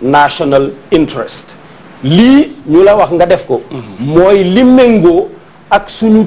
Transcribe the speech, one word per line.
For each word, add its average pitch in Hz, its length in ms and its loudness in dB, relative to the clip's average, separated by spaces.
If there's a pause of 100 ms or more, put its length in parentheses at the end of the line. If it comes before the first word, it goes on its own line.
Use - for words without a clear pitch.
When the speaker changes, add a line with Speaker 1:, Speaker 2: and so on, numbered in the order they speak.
Speaker 1:
national 139 720 -2 (200)
interest." - 640 -6 (480)
Lii 233 480 2 (160)
ñu 170 160 2
la 202 120 4
wax 175 180 0
nga 175 120 0
def 175 220 -2
ko. 131 140 -4 (100)
Speaker 2:
Mhm. 135 100 -12 (180)
Speaker 1:
Mooy 180 440 2
li 190 200 0
méngoo 240 640 2 (420)
ak 202 200 -2
suñu 220 380 0